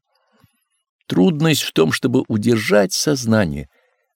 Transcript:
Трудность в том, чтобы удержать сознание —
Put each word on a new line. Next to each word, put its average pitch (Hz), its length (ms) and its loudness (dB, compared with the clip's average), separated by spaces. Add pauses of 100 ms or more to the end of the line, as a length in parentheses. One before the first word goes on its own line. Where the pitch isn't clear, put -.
(1080)
Трудность 160 560 2
в - 80 -8
том, 160 200 2
чтобы 127 360 0
удержать 120 680 0
сознание — 110 760 -2 (480)